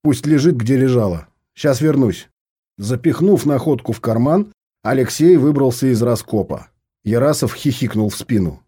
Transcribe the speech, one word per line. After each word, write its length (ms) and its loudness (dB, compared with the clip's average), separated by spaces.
Пусть 220 0
лежит, 320 2
где 200 -2
лежала. 500 0
Щас 260 -2
вернусь". 480 0
Запихнув 680 0
находку 460 -2
в 80 -8
карман, 520 0
Алексей 540 2
выбрался 500 0
из 160 2
раскопа. 680 -4
Ярасов 500 0
хихикнул 540 -2
в 80 -6
спину. 520 -4